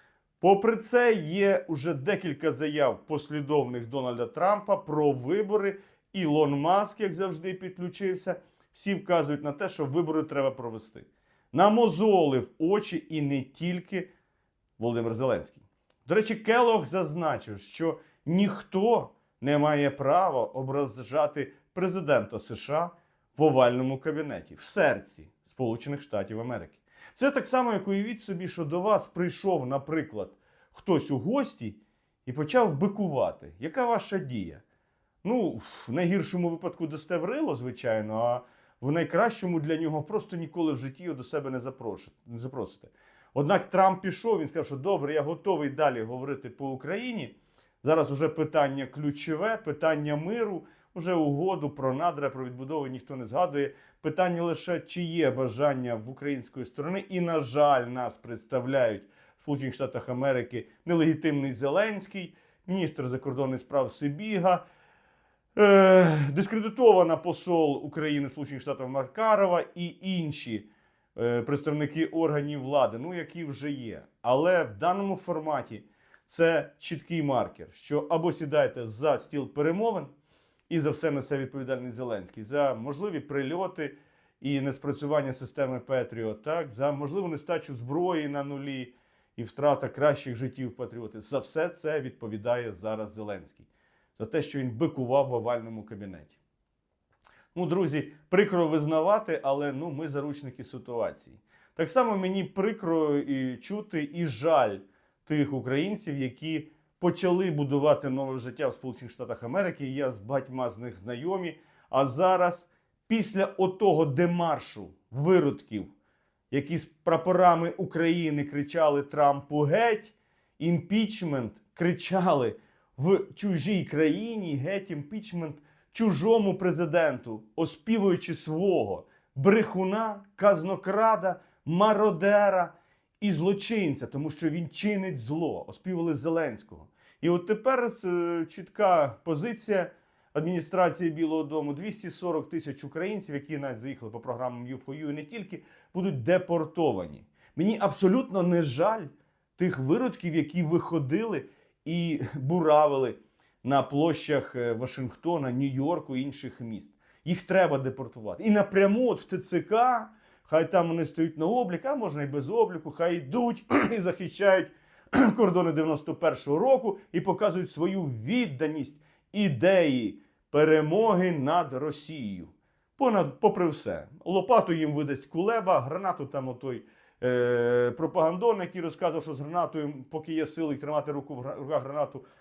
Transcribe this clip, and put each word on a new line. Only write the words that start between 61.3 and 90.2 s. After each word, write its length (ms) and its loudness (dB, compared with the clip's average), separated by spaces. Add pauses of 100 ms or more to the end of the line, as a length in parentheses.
Зеленський, 840 -2 (320)
міністр 420 -2
закордонних 520 -4
справ 300 -2
Сибіга, 720 0 (920)
е, 600 10 (140)
дискредитована 840 6
посол 680 0
України 420 -2
в 40 -10
Сполучених 300 -10
Штатах 260 -6
Маркарова 800 2 (100)
і 260 -8
інші, 680 -4 (480)
е, 240 0
представники 640 -2
органів 560 -2
влади, 360 0
ну, 160 -8
які 320 -10
вже 260 -8
є. 300 -10 (200)
Але 420 4
в 140 -10
даному 380 0
форматі 680 -6 (440)
це 520 2
чіткий 440 -6
маркер, 480 -2
що 380 -4
або 220 2
сідайте 560 0
за 320 0
стіл 340 -6
перемовин, 520 0 (640)
і 100 0
за 100 0
все 220 -2
несе 260 -4
відповідальність 600 -6
Зеленський, 460 -8
за 300 0
можливі 460 -6
прильоти 800 -6 (440)
і 200 -2
неспрацювання 720 -2
системи 460 -4
Петріот, 640 -4
так, 280 -4
за 200 -2
можливу 360 -4
нестачу 480 -6
зброї 520 -2
на 160 -4
нулі 500 -8 (420)
і 80 -8
втрата 460 0
кращих 460 0